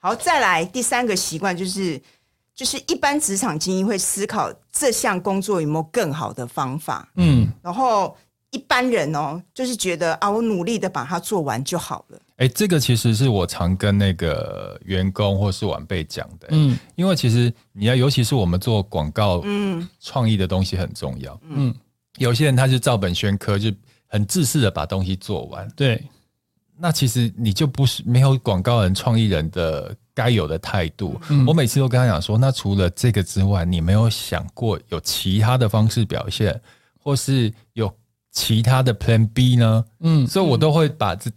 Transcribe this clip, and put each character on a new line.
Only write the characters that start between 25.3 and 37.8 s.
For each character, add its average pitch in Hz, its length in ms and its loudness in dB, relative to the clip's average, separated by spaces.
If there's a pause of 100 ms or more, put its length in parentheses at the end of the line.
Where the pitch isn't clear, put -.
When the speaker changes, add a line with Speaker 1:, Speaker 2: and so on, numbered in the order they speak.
Speaker 3:
完。 98 300 -14
Speaker 2:
对。 131 280 0 (800)
Speaker 3:
那 170 80 0
其 143 160 0
实 117 300 0
你 110 160 0
就 151 140 0
不 135 180 0
是， - 220 -2
没 120 140 4
有 135 180 4
广 98 200 0
告 117 220 2
人、 95 140 2
创 113 240 0
意 110 80 2
人 80 240 0
的 80 440 -4 (200)
该 120 160 0
有 95 160 2
的 80 100 -4
态 85 320 -2
度。 87 260 -6 (140)
Speaker 2:
嗯。 143 160 6
Speaker 3:
我 156 80 4
每 151 140 2
次 139 120 0
都 135 80 2
跟 127 120 2
他 127 80 4
讲 85 120 2
说 107 220 0
：“那 135 100 2
除 101 220 -2
了 95 160 2
这 120 220 0
个 104 100 2
之 95 220 0
外， 98 200 2
你 87 160 0
没 82 140 2
有 113 160 4
想 87 340 -4 (120)
过 107 240 -2 (100)
有 82 120 -4
其 - 360 -2
他 120 220 2
的 113 100 2
方 110 180 4
式 113 180 0
表 64 220 -6
现， 98 320 -2 (380)
或 143 180 -4
是 123 380 0 (200)
有 110 200 -2 (380)